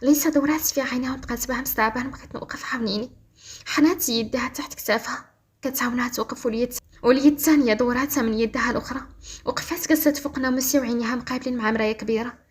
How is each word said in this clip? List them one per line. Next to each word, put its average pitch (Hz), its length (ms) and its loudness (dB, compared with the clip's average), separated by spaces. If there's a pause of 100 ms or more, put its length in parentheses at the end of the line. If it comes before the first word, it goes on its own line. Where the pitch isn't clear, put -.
ليس 285 260 4
دورات 302 340 2
فيها - 220 -2
عينيها 254 300 -2
وبقات 240 340 -6
بها 254 140 -4
مستعبان، 247 500 0
بغيت - 240 -16
نوقف، - 380 -10
عاونيني. 226 380 -2 (540)
حنات 320 440 2
يديها 233 380 -2
تحت - 260 -8
كتافها - 520 -4 (360)
كتعاونها 247 460 -2
توقف، 240 380 -6
واليد، 240 280 0 (300)
واليد 269 300 6
الثانيه 285 400 4
دوراتها 247 500 0
من 220 100 0
يدها 233 380 0
الاخرى، 220 300 -4 (440)
وقفات - 440 -4
جالسه 302 240 4
فوق 285 260 -4
ناموسي 262 400 0
وعينيها 240 360 -2
مقابلين 254 420 -4
مع 220 140 0
مرايه 220 200 0
كبيره. 220 420 -2 (180)